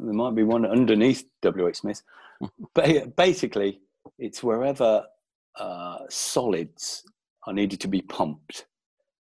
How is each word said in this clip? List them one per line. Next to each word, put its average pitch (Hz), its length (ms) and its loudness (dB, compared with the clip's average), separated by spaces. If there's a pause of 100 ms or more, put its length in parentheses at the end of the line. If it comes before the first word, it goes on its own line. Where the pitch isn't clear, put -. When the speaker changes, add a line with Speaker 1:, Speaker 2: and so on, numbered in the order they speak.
Speaker 1:
there 113 100 -4
might 113 220 0
be 110 80 4
one 113 220 2
underneath 113 580 4 (200)
W 87 260 2
H - 80 -4
Smith. 104 240 -8 (400)
Speaker 2:
<laughs> - 80 -6 (240)
Speaker 1:
But 156 160 4
yeah, 143 160 2
basically, 120 760 0 (400)
it's - 240 -10
wherever, 120 600 2 (520)
uh, 90 420 -10 (100)
solids - 920 -4 (440)
are 104 60 -8
needed 98 280 -2
to 98 60 -6
be 95 140 0
pumped. - 640 -8 (640)